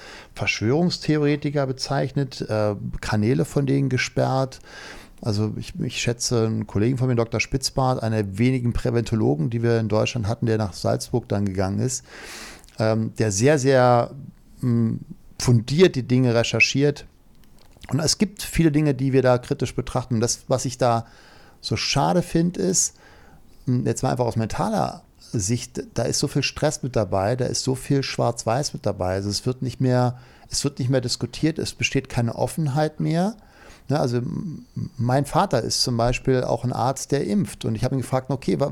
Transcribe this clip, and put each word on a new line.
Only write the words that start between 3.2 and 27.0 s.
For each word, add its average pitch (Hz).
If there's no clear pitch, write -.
von 143
denen 139
gesperrt. 131
Also 107
ich, -
ich 117
schätze 120
einen 110
Kollegen 117
von 127
mir, 123
Doktor 113
Spitzbart, -
einer 110
der 98
wenigen 120
Präventologen, 120
die 117
wir 117
in 113
Deutschland 110
hatten, 120
der 110
nach 104
Salzburg 117
dann 101
gegangen 98
ist, 127
ähm, 110
der 110
sehr, 131
sehr, 123
mm, 117
fundiert 135
die 127
Dinge 123
recherchiert. 139
Und 131
es -
gibt -
viele 165
Dinge, 147
die 131
wir 131
da 123
kritisch 131
betrachten. 123
Und 107
das, 117
was 127
ich 127
da 117
so -
schade -
finde, 170
ist, 180
mm, 123
jetzt 117
mal 131
einfach 123
aus 113
mentaler 110
Sicht, 110
da 117
ist -
so 135
viel 143
Stress -
mit 127
dabei, 101